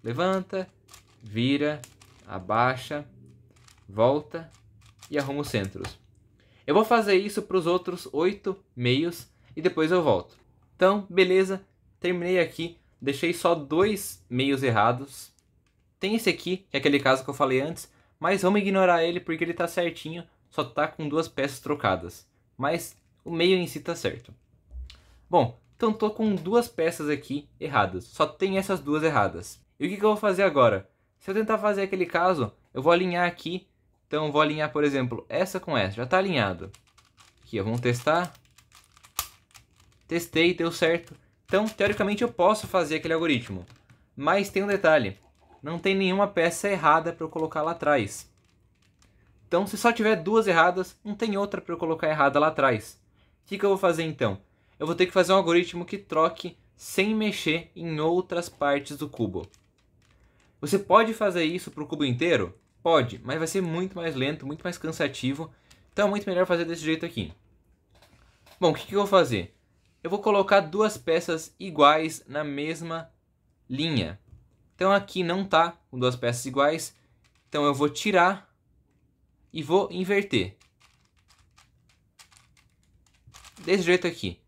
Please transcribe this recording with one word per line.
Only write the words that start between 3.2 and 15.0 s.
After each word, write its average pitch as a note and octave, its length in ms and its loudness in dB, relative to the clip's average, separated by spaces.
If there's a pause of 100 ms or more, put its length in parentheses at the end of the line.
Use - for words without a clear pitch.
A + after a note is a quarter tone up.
volta C#3+ 600 0 (580)
e D3 80 -4
arruma C#3+ 260 -2
os C#3+ 60 -6
centros. F#2+ 500 -6 (680)
Eu D3 80 0
vou G#3+ 100 6
fazer G#3+ 300 2
isso G3+ 280 0
pros F#3 240 -2
outros F3 460 -2
oito F#3+ 460 -2 (160)
meios C3+ 540 -2 (260)
e D#3 80 -10
depois D#3+ 300 0
eu F3+ 100 4
volto. G#2+ 340 0 (380)
Então, G3 340 2
beleza, F#3+ 560 2 (360)
terminei F3+ 400 0
aqui. E3 380 -4 (220)
Deixei C#3+ 320 -2
só E3+ 220 2
dois E3+ 760 -2
meios C3 340 0
errados. B2 680 0 (680)